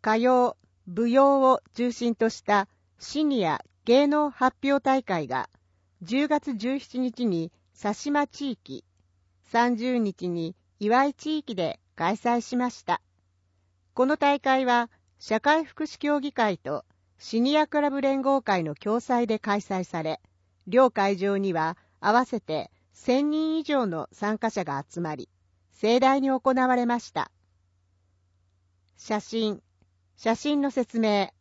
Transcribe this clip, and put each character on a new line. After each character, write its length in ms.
歌 160
謡、 400
舞 240
踊 300
を 200
中 180
心 220
と 140
し 140
た 260
シ 260
ニ 220
ア 180
芸 220
能 240
発 340
表 180
大 200
会 240
が、 220
十 260
月 260
十 240
七 200
日 280
に 260
佐 180
島 280
地 260
域、 320
三 320
十 220
日 300
に 280
岩 280
井 80
地 240
域 160
で 260
開 220
催 240
し 160
ま 140
し 140
た。 160
こ 120
の 100
大 240
会 240
は、 260
社 220
会 240
福 200
祉 140
協 220
議 120
会 260
と 260
シ 220
ニ 160
ア 100
ク 140
ラ 80
ブ 120
連 200
合 220
会 220
の 100
共 260
催 260
で 120
開 220
催 240
さ 180
れ、 180
両 240
会 260
場 220
に 140
は 240
合 120
わ 120
せ 160
て 300
千 380
人 280
以 40
上 240
の 260
参 260
加 120
者 140
が 220
集 140
ま 140
り、 140
盛 280
大 200
に 100
行 100
わ 360
れ 80
ま 140
し 140
た。 180
写 240
真、 420
写 200
真 260
の 80
説 300
明。 300